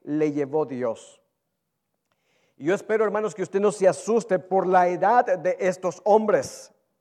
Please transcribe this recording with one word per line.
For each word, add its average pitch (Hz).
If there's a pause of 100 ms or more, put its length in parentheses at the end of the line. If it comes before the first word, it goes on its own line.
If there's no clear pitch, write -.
le 151
llevó 143
Dios". 123 (1300)
Y 131
yo 170
espero, 214
hermanos, 208
que 190
usted 190
no 208
se 190
asuste 196
por 190
la 180
edad 185
de 175
estos 180
hombres. 208 (280)